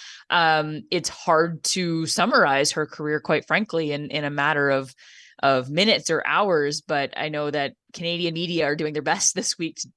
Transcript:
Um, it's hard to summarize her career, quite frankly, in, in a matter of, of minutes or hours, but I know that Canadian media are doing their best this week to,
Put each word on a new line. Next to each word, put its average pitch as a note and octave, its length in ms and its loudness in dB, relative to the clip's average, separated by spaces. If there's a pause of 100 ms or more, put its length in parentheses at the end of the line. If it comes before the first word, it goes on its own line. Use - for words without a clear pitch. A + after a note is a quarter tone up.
(280)
Um, D#3 640 2
it's F3 180 -2
hard E3 560 2
to E3+ 400 -2
summarize E3 680 2
her D#3 120 -2
career, D3+ 360 -4
quite - 260 -2
frankly, E3 460 0
in, C#3+ 180 -6
in D3+ 140 -4
a C#3+ 60 -2
matter C#3+ 380 2
of, C3+ 260 0 (480)
of C3 280 2
minutes F3+ 400 2
or D#3 160 0
hours, D#3 540 2
but C#3+ 340 -2
I D#3 140 -4
know D3 220 -4
that C#3 240 -2 (180)
Canadian E3+ 400 -4
media E3+ 320 -2
are C#3+ 120 0
doing D3+ 180 -4
their D3 80 -4
best D#3 320 0
this - 240 -4
week E3 180 -6
to, - 200 -10